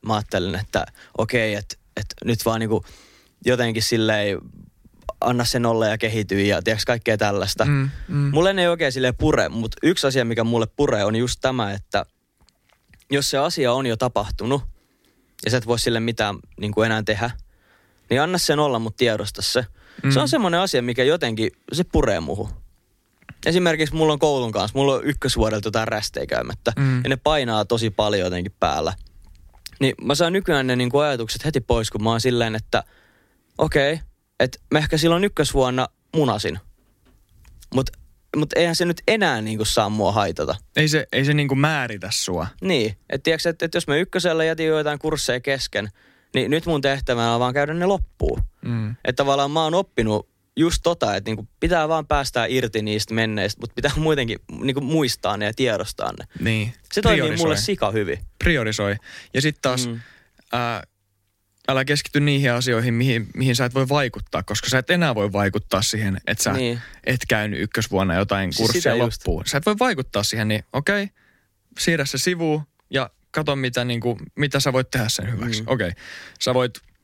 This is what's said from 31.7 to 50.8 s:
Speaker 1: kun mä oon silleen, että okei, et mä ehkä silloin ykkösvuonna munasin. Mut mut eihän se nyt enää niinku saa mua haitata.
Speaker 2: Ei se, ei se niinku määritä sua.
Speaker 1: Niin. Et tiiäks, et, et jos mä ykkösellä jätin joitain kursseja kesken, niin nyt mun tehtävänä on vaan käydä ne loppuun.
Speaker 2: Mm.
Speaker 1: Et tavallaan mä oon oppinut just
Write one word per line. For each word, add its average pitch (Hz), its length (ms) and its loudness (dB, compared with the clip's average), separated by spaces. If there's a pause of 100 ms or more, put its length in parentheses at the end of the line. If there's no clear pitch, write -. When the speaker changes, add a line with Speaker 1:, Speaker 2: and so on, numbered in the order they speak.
Speaker 1:
kun 107 120 -4
mä 113 60 4
oon 113 120 2
silleen, 117 340 2
että 110 280 -2 (720)
okei, 151 420 2 (400)
et 127 220 0 (100)
mä 151 80 2
ehkä 156 180 0
silloin 165 260 4
ykkösvuonna 131 640 0 (280)
munasin. 104 440 0 (1160)
Mut 127 140 0 (460)
mut 151 180 -2
eihän 165 220 4
se 175 100 0
nyt 170 220 -2
enää 175 340 2
niinku 107 240 -2
saa 104 240 2
mua 104 220 2
haitata. 92 440 0 (200)
Speaker 2:
Ei 151 120 2
se, 147 240 0
ei 135 140 0
se 147 80 2
niinku 143 220 2
määritä 131 560 -2
sua. 90 360 -2 (140)
Speaker 1:
Niin. 127 360 0 (120)
Et 135 140 -6
tiiäks, 165 220 0
et, 170 160 -2
et 165 120 -4
jos 170 140 -2
mä 147 80 0
ykkösellä 170 480 0
jätin 160 240 0
joitain 151 320 0
kursseja 147 400 -2
kesken, 120 500 -4 (460)
niin 123 160 0
nyt 156 140 0
mun 156 160 0
tehtävänä 131 520 2
on 117 60 2
vaan 123 140 2
käydä 143 200 0
ne 175 120 0
loppuun. - 560 -2 (240)
Speaker 2:
Mm. 113 300 -2 (100)
Speaker 1:
Et 123 100 0
tavallaan 139 360 2
mä 160 120 2
oon 156 100 0
oppinut 113 560 0 (260)
just 165 280 2